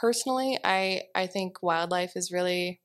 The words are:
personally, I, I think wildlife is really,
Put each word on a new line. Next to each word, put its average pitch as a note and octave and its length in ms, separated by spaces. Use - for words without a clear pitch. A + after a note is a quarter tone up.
personally, B3+ 600
I, F#3+ 400
I F#3 100
think F#3 380
wildlife F3 520
is F3+ 160
really, F3+ 540